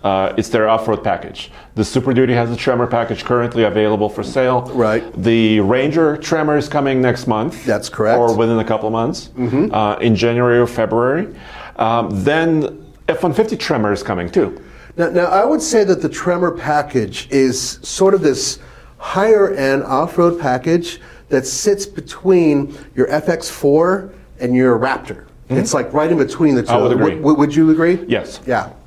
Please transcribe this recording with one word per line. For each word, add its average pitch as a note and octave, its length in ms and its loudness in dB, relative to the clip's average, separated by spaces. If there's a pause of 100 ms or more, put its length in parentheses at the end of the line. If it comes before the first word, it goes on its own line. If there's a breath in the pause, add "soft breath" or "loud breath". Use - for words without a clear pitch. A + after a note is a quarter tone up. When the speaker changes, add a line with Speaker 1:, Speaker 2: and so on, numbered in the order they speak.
Speaker 1:
Uh, F#2+ 320 0
it's A2 140 -2
their A2 180 0
off-road A2 380 0
package. - 460 -6 (240 loud breath)
The A2 100 0
Super C3 280 -2
Duty B2+ 200 4
has A#2 180 0
a A#2+ 60 -4
Tremor A#2+ 300 0
package A#2 360 -2
currently A#2+ 400 0
available G#2+ 460 0
for G2+ 140 -8
sale. B2+ 500 0
Speaker 2:
Right. A2+ 300 0 (200)
Speaker 1:
The A2 380 4
Ranger D3 560 2
Tremor D3+ 400 0
is D3 100 -2
coming C3+ 340 0
next B2+ 260 0
month. A2 380 -4
Speaker 2:
That's G#2+ 220 -2
correct. A2+ 320 0
Speaker 1:
Or A#2 160 2
within A2+ 240 2
a A2 60 -2
couple A2 220 -2
of A2 60 -2
months, A#2+ 360 -4 (100)
Speaker 2:
Mm-hmm. B2+ 340 0
Speaker 1:
uh, G#2 240 0
in A2+ 180 2
January A#2+ 440 2
or A#2+ 80 2
February. B2 600 0 (500 loud breath)
Um, A2+ 340 0
then D3+ 680 0 (300)
F - 160 -2
one F3 80 0
fifty A3 240 0
Tremor G#2+ 380 -2
is F#2+ 100 -4
coming F2 260 -4
too. A#2+ 300 -2 (380 loud breath)
Speaker 2:
Now, E3+ 120 0
now, F3 160 0
I F#3+ 200 2
would D4+ 160 0
say G#3+ 240 2
that F3+ 160 0
the D3+ 80 -2
Tremor F3 420 -2
package D3 800 -4
is C3 520 0
sort G3 300 2
of F#3+ 80 2
this - 380 0 (380 loud breath)
higher G3+ 560 2
end C3+ 300 0
off-road E3+ 560 0
package D#3+ 600 -2 (300 loud breath)
that C3 180 0
sits G3 380 -2
between D#3 880 0 (200 loud breath)
your B2+ 140 2
F D3+ 200 -2
X E3 200 -4
four E3+ 600 2 (300 loud breath)
and B2 160 -2
your B2+ 220 4
Raptor. B2+ 460 -4 (240)
Speaker 1:
Mm-hmm. B2+ 100 0
Speaker 2:
It's, - 160 -2
like, B2+ 200 -2
right D#3 180 2
in D#3 60 2
between C#3+ 380 2
the A#2+ 80 2
two. - 80 -2
Speaker 1:
I - 60 4
would B2 140 4
agree. - 200 2
Speaker 2:
W-, - 100 -8
w-, D3+ 160 4
would D3 180 2
you D#3+ 140 6
agree? E3+ 380 2
Speaker 1:
Yes. - 380 -4
Speaker 2:
Yeah. A2+ 240 -2 (180)